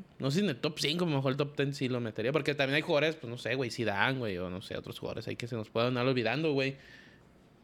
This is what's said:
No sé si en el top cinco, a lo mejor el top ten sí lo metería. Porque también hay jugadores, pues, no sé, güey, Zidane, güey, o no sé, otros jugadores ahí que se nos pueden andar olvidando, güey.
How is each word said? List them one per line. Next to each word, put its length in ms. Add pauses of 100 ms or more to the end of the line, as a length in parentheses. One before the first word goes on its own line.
(200)
No 100
sé 80
si 60
en 60
el 100
top 180
cinco, 280
a 20
lo 80
mejor 160
el 60
top 180
ten 180
sí 140
lo 120
metería. 300
Porque 240
también 220
hay 60
jugadores, 340
pues, 120
no 100
sé, 180
güey, 160
Zidane, 460
güey, 200
o 100
no 140
sé, 140
otros 240
jugadores 260
ahí 80
que 140
se 80
nos 140
pueden 180
andar 180
olvidando, 460
güey. 240 (880)